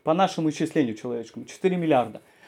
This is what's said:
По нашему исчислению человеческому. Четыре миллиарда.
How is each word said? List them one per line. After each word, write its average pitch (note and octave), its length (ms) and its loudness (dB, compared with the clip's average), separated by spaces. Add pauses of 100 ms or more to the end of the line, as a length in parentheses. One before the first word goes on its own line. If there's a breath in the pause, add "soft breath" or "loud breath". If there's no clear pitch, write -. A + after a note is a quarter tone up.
По D#3 100 2
нашему F3 360 2
исчислению D3 460 0
человеческому. A#2 500 -8
Четыре F#3 320 -2
миллиарда. B2+ 440 2 (260 soft breath)